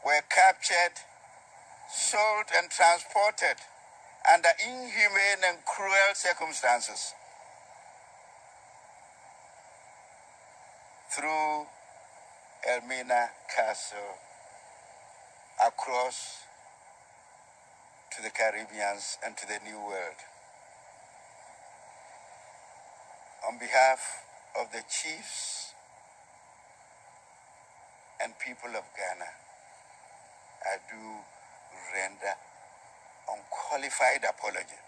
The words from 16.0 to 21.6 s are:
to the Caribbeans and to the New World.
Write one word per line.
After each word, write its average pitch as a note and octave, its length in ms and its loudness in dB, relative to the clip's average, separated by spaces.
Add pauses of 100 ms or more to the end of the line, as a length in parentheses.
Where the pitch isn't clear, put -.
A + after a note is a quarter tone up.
to A2+ 60 -14
the A2 80 -10
Caribbeans G#2+ 960 -4
and A2+ 100 -10
to - 100 -14
the G#2 200 -8
New G#2+ 120 -14
World. F#2+ 420 -10 (3250)